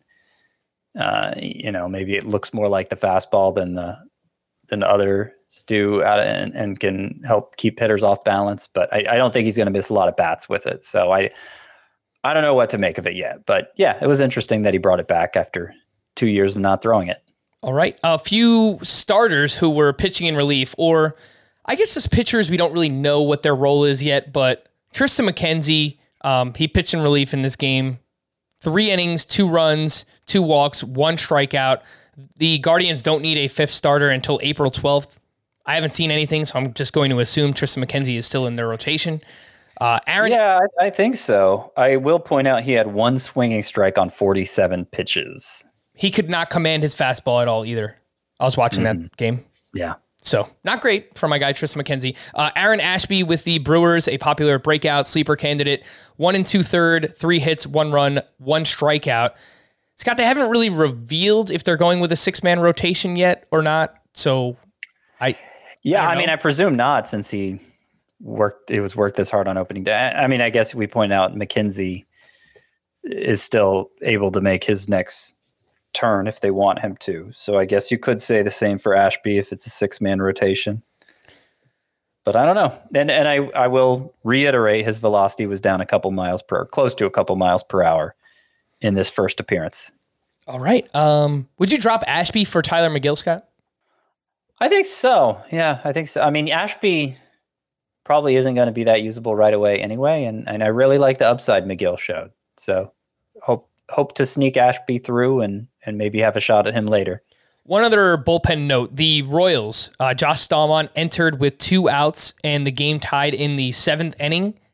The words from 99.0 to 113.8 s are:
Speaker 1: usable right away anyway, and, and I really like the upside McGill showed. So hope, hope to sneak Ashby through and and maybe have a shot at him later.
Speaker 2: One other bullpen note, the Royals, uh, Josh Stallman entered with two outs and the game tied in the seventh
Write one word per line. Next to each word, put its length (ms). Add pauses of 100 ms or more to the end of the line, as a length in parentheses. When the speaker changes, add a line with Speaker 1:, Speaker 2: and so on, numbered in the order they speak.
Speaker 1:
usable 340
right 180
away 260
anyway, 460
and, 220
and 160
I 40
really 300
like 200
the 100
upside 380
McGill 320
showed. 340 (260)
So 340 (500)
hope, 280 (200)
hope 260
to 100
sneak 320
Ashby 400
through 440
and 260 (200)
and 100
maybe 220
have 160
a 40
shot 280
at 80
him 100
later. 380 (400)
Speaker 2:
One 200
other 340
bullpen 500
note, 280
the 280
Royals, 760
uh, 140
Josh 280
Stallman 540
entered 440
with 180
two 320
outs 440 (100)
and 240
the 40
game 280
tied 340
in 220
the 160
seventh 480